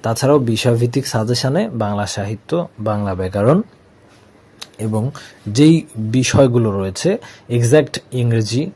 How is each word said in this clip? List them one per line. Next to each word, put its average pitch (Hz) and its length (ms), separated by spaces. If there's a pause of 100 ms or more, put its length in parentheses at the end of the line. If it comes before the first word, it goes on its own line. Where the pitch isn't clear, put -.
তাছাড়াও 135 360
বিষয়ভিত্তিক 120 680
সাজেশনে 131 600
বাংলা 104 380
সাহিত্য, 107 640 (120)
বাংলা 104 340
ব্যাকরণ 101 480 (1160)
এবং 110 320 (360)
যেই 151 360 (140)
বিষয়গুলো 120 720
রয়েছে, 98 480 (300)
এক্সাক্ট 120 520 (120)
ইংরেজি 120 640